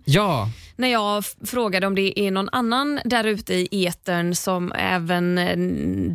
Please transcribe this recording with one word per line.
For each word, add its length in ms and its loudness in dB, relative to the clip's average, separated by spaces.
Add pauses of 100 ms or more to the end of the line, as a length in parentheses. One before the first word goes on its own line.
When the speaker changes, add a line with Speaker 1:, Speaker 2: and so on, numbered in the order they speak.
Speaker 1:
Ja. 440 2 (260)
Speaker 2:
När 120 0
jag 300 2
f-, 180 -6 (100)
frågade 420 0
om 80 0
det 240 0
är 120 2
någon 200 0
annan 540 0
där 180 2
ute 300 -2
i 340 0
etern 480 -2
som 360 -2
även, 680 0
eh, 200 0 (580)